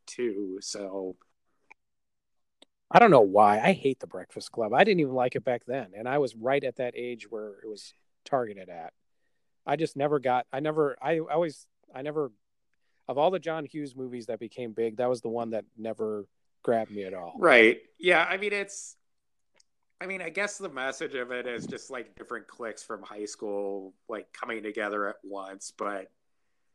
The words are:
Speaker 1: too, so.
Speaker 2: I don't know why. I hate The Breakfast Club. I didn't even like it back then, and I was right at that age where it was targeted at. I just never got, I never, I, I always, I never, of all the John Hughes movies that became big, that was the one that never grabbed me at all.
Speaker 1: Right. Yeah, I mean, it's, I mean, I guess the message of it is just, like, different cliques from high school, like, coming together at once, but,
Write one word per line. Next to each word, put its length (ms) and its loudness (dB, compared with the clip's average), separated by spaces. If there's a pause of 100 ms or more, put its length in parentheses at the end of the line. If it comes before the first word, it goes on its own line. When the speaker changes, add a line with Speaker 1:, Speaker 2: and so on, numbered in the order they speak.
Speaker 1:
too, 540 -4
so. 540 -8 (1800)
Speaker 2:
I 60 8
don't 140 10
know 100 10
why. 380 8
I 140 4
hate 260 0
The 80 -12
Breakfast 440 -14
Club. 220 -2
I 100 8
didn't 180 4
even 120 0
like 220 0
it 80 -4
back 220 -2
then, 300 -6
and 120 -8
I 100 0
was 180 0
right 280 0
at 140 -6
that 180 -4
age 340 -8
where 340 -10
it 40 -12
was 260 -14 (320)
targeted 440 -2
at. 240 -12 (720)
I 100 2
just 200 -2
never 240 2
got, 320 2
I 80 -4
never, 420 0
I, 160 0
I 20 0
always, 480 -2 (260)
I 80 -10
never, 300 -4 (760)
of 100 -2
all 120 4
the 100 -2
John 260 -6
Hughes 300 -10
movies 300 -10
that 140 -6
became 320 -10
big, 260 -2
that 120 0
was 120 -2
the 80 -6
one 220 -4
that 140 -4 (120)
never 480 -4 (380)
grabbed 280 0
me 120 -8
at 100 -8
all. 240 -12
Speaker 1:
Right. 420 8 (200)
Yeah, 280 4
I 100 -2
mean, 160 -4
it's, 420 -8 (1080)
I 60 -10
mean, 140 -8
I 80 -8
guess 280 -6
the 120 -10
message 440 -6
of 180 -6
it 140 -6
is 220 -8
just, 240 -12
like, 240 -12
different 320 -12
cliques 360 -12
from 200 -10
high 220 -10
school, 680 -6 (140)
like, 260 -10
coming 300 -8
together 460 -4
at 140 -10
once, 540 -12
but, 320 -6 (640)